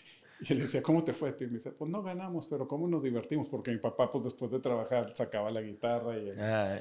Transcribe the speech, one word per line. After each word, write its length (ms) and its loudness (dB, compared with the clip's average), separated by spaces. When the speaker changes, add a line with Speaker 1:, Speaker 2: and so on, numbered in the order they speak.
Speaker 1:
<laughs> 260 -20
y 140 0
le 80 4
decía, 200 0
"¿Cómo 220 6
te 100 0
fue, 200 -2
tío?". 140 -6
Y 40 -6
me 60 -2
dice, 140 -8
"Pues 200 -6
no 100 -4
ganamos, 460 -6
pero 200 -2
cómo 200 -2
nos 160 2
divertimos", 460 0
porque 220 -4
mi 60 0
papá, 320 4
pues, 140 0
después 280 -4
de 80 0
trabajar, 560 2
sacaba 360 0
la 100 -2
guitarra 560 0
y 220 -4
Speaker 2:
Ah, 420 2